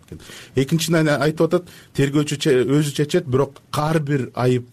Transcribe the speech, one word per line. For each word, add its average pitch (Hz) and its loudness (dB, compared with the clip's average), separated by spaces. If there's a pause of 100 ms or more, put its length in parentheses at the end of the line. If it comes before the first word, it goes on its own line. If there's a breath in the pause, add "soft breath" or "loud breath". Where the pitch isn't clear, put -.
экен. - -18 (360 loud breath)
Экинчиден, 160 0
айтып 156 0
атат, 175 -2 (320 loud breath)
тергөөчү 143 0
че-, 127 2
өзү 147 0
чечет, 156 -2
бирок 135 -2 (120)
ар 156 0
бир 135 -2
айып, 123 0